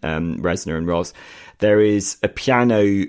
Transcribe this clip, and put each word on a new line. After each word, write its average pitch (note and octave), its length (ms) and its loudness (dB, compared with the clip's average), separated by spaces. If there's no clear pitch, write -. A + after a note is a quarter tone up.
um, D#2+ 360 -4
Reznor E2+ 400 -4
and E2 100 -4
Ross, E2+ 240 -2
there G#2 220 4
is G#2 440 0
a G2+ 40 -2
piano G#2+ 800 2